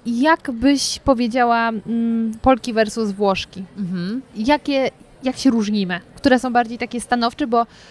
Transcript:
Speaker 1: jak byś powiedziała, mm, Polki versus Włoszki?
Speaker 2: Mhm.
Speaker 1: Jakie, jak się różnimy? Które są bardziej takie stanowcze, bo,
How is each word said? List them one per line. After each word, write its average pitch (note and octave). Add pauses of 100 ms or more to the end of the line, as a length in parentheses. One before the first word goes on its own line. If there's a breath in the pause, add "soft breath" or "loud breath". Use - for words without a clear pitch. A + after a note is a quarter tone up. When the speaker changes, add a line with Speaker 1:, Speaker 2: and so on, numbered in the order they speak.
Speaker 1:
jak C#4
byś C4
powiedziała, A#3
mm, A3+ (100)
Polki B3+
versus G#3+
Włoszki? G3 (140)
Speaker 2:
Mhm. F#3+ (140)
Speaker 1:
Jakie, C4+ (320)
jak C4
się C4+
różnimy? G3+ (160)
Które B3+
są B3+
bardziej A#3+
takie A#3+
stanowcze, A#3+
bo, A#3 (240 loud breath)